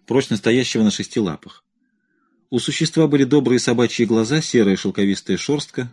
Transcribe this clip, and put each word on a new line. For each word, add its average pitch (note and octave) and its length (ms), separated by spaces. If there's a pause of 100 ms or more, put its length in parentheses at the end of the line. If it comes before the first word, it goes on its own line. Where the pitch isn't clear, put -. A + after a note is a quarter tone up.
прочно B2 320
стоящего A#2 460
на G#2+ 80
шести - 300
лапах. - 420 (880)
У B2 80
существа D#3 480
были C#3+ 180
добрые B2+ 340
собачьи A#2+ 460
глаза, A2+ 380
серая G2+ 340
шелковистая G2 640
шёрстка, C#3 540